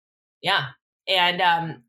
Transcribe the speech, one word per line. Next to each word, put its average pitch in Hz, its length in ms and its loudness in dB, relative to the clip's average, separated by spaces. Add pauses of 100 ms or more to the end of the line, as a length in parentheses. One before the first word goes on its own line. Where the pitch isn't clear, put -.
(420)
Yeah. 165 260 0 (400)
And, 180 340 0
um, 165 480 0